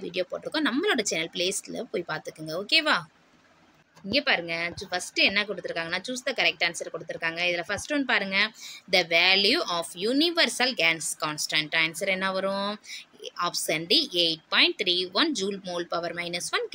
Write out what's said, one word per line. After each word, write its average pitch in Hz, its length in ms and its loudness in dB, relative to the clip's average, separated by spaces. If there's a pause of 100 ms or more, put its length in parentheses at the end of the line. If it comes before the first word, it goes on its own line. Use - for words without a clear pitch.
video 180 260 -2
போட்டிருக்கோம். 285 400 -2
நம்மளோட 294 400 0
channel 165 240 -4
பிளேலிஸ்ட்ல 180 580 -4
போய் 180 200 -4
பார்த்துக்குங்க. 156 500 -8
ஓகேவா? 302 360 2 (1080)
இங்க 247 120 2 (100)
பாருங்க. 170 240 0 (260)
சு-, 196 120 -12
first - 280 -4 (100)
என்ன 202 100 2 (100)
கொடுத்திருக்காங்கன்னா, 170 580 -4
choose 254 200 -6
the 247 120 -2
correct 170 300 2
answer - 240 -8
கொடுத்திருக்காங்க. 165 560 -4
இதுல 175 200 0
first 208 280 -4
one 269 160 0
பாருங்க. 196 240 2 (580)
The 180 80 8 (140)
value 196 440 6 (160)
of 165 100 -2 (220)
universal 277 600 2 (120)
gas 165 240 2 (180)
constant. 151 480 -2 (100)
Answer 185 340 -2
என்ன 190 120 -2 (100)
வரும்? 196 320 -2 (760)
ஆப்ஷன் 170 420 -2
டி, 240 100 6 (240)
eight 160 300 0
point 277 280 4
three 180 140 2 (260)
one 311 180 2
joule 196 200 -2 (100)
mole 175 260 -4
power 170 240 -2
minus 175 280 -4 (100)
one, 480 200 0